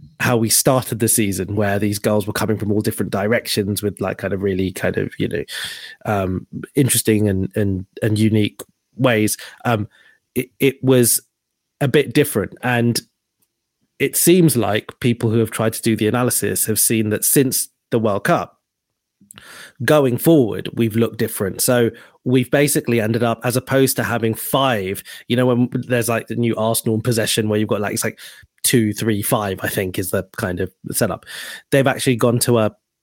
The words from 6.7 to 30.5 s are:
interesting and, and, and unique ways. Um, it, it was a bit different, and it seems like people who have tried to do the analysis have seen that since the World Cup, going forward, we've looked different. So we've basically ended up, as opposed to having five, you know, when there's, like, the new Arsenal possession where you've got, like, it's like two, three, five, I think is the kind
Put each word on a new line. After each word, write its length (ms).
interesting 560
and, 260
and, 300
and 160
unique 440
ways. 420
Um, 240
it, 160
it 240
was 380
a 60
bit 280
different, 480
and 360
it 160
seems 420
like 440
people 280
who 80
have 140
tried 220
to 100
do 120
the 120
analysis 580
have 140
seen 300
that 140
since 440
the 80
World 240
Cup, 360
going 340
forward, 560
we've 220
looked 220
different. 440
So 300
we've 260
basically 520
ended 200
up, 220
as 120
opposed 420
to 60
having 300
five, 720
you 80
know, 100
when 280
there's, 360
like, 180
the 80
new 200
Arsenal 460
possession 480
where 100
you've 100
got, 120
like, 120
it's 100
like 160
two, 300
three, 280
five, 420
I 40
think 300
is 140
the 120
kind 220